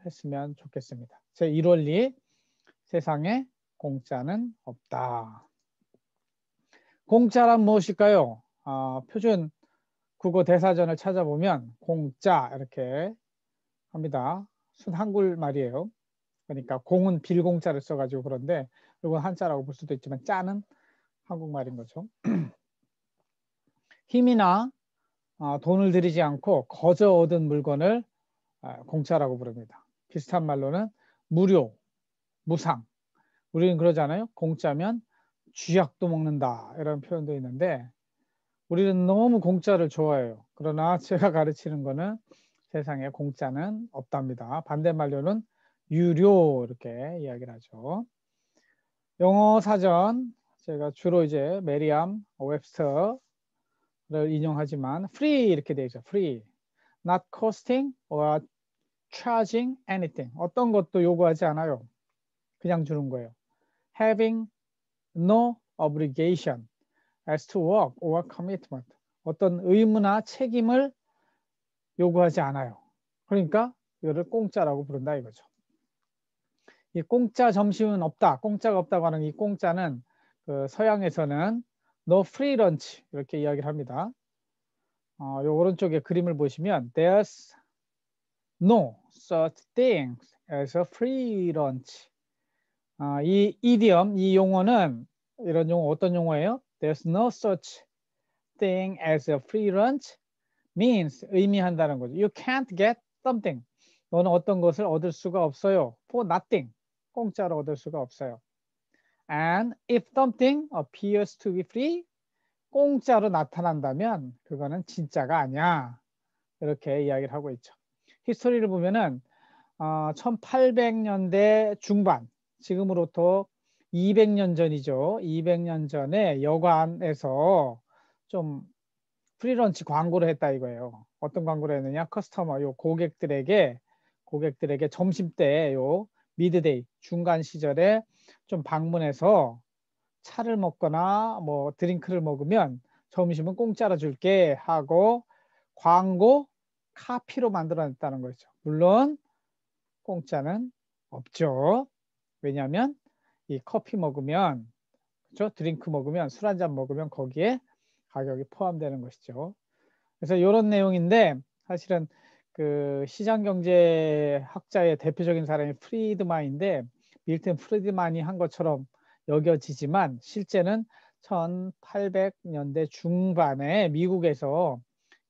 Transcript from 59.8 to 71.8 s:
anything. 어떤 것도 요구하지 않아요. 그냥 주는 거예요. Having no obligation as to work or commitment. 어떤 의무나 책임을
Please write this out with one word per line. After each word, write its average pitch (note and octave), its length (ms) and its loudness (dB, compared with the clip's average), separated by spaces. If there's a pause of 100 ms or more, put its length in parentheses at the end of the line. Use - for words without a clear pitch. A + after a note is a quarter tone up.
anything. D#3+ 480 -6
어떤 A3 360 0
것도 F#3+ 300 2
요구하지 E3+ 440 2
않아요. D3+ 340 -2 (800)
그냥 E3+ 260 -2
주는 D3 240 -4
거예요. A#2+ 240 -10 (640)
Having A3 520 0 (640)
no A3+ 400 4 (220)
obligation D3+ 920 -2 (600)
as D3+ 180 -4
to - 140 -4
work E3 400 0
or E3 220 -2 (120)
commitment. E3 520 -12 (380)
어떤 F3 380 0
의무나 G#3 600 4
책임을 B3 680 0 (1080)